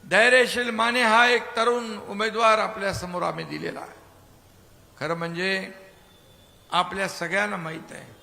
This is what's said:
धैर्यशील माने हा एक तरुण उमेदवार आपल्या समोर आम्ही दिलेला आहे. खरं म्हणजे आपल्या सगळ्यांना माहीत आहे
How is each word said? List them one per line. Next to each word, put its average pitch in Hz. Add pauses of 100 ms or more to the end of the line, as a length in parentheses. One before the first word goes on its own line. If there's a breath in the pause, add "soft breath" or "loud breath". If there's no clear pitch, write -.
धैर्यशील 240
माने 233
हा 226
एक 240
तरुण 226 (100)
उमेदवार 220
आपल्या 196
समोर 180
आम्ही 165
दिलेला 151
आहे. - (1040)
खरं 156
म्हणजे 180 (1000)
आपल्या 180
सगळ्यांना 196
माहीत 160
आहे 139